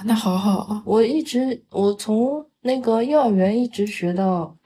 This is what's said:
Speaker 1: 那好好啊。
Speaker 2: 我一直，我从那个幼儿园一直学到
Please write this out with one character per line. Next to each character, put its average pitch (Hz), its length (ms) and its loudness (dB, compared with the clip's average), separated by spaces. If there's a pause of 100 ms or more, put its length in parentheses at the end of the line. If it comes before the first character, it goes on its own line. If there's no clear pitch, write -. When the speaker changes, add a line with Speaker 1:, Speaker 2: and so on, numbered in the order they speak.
Speaker 1:
那 226 100 0
好 202 240 0
好 190 220 2
啊。 208 260 -8
Speaker 2:
我 220 160 4
一 262 220 0
直， 254 460 -2
我 202 240 0
从 240 520 -2 (160)
那 254 200 -2
个 226 200 0
幼 294 180 2
儿 247 120 2
园 196 280 2
一 247 80 0
直 208 200 -4
学 180 260 -4
到 180 420 -2 (100)